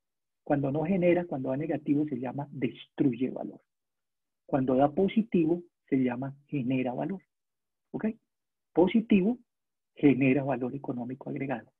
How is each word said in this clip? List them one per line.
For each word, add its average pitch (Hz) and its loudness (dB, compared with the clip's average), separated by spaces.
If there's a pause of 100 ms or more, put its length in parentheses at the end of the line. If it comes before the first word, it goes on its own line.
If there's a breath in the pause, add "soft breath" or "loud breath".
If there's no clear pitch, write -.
(440)
Cuando 143 0
no 151 -2
genera, 175 2
cuando 135 -6
da 131 -2
negativo 151 -2
se 139 -6
llama 131 -8
destruye 127 -2
valor. - -10 (840)
Cuando 131 0
da 143 4
positivo 175 0 (260)
se 139 0
llama 131 -2 (120)
genera 127 -2
valor. 156 -6 (680)
¿Ok? - -6 (680)
Positivo 202 4 (560)
genera 135 4
valor 127 -4
económico 131 -10
agregado. 135 -8